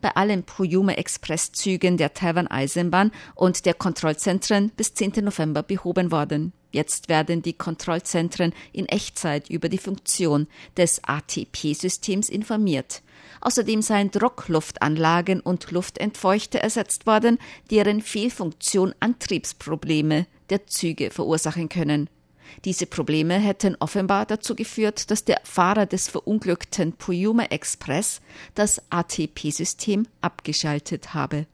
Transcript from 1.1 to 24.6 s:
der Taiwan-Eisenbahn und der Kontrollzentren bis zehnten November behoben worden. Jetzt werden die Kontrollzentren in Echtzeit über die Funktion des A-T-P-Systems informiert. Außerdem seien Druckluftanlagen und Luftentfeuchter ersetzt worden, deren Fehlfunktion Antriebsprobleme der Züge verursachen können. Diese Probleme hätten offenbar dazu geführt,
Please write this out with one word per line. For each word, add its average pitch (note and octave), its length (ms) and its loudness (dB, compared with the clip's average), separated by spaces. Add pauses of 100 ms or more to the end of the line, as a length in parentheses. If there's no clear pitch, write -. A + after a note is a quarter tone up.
der D3+ 180 0
Taiwan-Eisenbahn F3 960 0 (240)
und F3+ 320 2
der E3+ 80 4
Kontrollzentren F#3+ 920 0
bis - 260 -4
zehnten G3+ 300 0
November D#3 360 0
behoben F3+ 500 0
worden. D#3 420 0 (180)
Jetzt - 360 -2
werden D#3+ 360 2
die E3+ 100 -2
Kontrollzentren F3 960 -2 (200)
in - 160 -4
Echtzeit - 640 -4
über E3 180 -2
die F#3+ 80 -2
Funktion D#3+ 720 0 (280)
des - 280 2
A-T-P-Systems - 1300 -4
informiert. G#3 760 -2 (380)
Außerdem A3 420 2
seien G3+ 260 2
Druckluftanlagen E3+ 1300 2
und - 280 -2
Luftentfeuchter G3+ 920 0
ersetzt - 460 -2
worden, A3+ 320 6 (320)
deren G#3 320 4
Fehlfunktion G3 1000 -2
Antriebsprobleme D#3 1200 0 (240)
der G3+ 160 0
Züge - 460 -2
verursachen D#3+ 560 -2
können. D3 420 0 (540)
Diese F3+ 220 -2
Probleme D#3 520 0
hätten G3 420 2
offenbar G3 460 0
dazu G#3+ 300 -4
geführt, G#3+ 560 -2